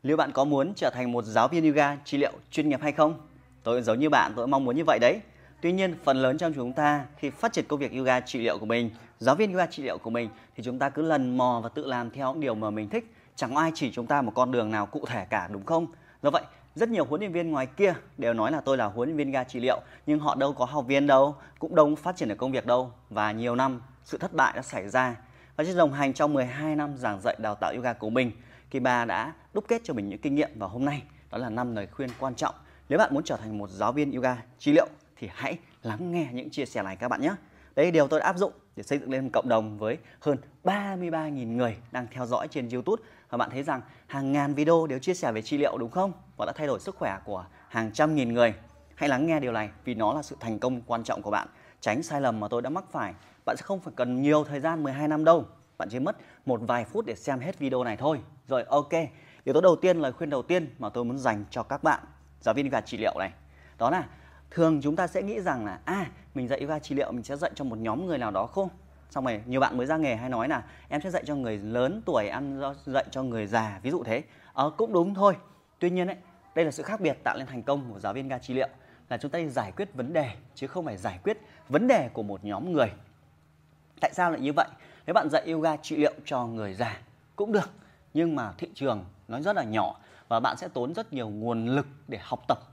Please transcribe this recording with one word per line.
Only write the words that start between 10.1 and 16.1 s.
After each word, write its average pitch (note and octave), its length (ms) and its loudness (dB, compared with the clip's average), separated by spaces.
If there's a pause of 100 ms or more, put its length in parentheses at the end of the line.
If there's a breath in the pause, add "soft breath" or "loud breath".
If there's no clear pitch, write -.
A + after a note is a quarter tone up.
thì A#2 80 -12
chúng B2 160 -6
ta C#3 100 0
cứ C#3+ 120 -4
lần C3+ 360 2
mò B2 260 2
và A#2 60 -6
tự D3 160 -8
làm A#2+ 260 -4
theo C3+ 280 -4
điều C3 160 0
mà G#2+ 140 -2
mình G#2+ 200 -4
thích. A#3 240 -6 (220 soft breath)
Chẳng B2+ 200 -4
ai D#3+ 200 2
chỉ B2+ 160 -2
chúng A#2+ 160 -6
ta C#3+ 140 4
một A2+ 140 -2
con B2 160 4
đường A2+ 200 2
nào G#2+ 140 0
cụ C#3+ 220 -8
thể G#2+ 180 -4
cả, F#2 260 -2
đúng G2 140 -8
không? E3 220 2 (360 loud breath)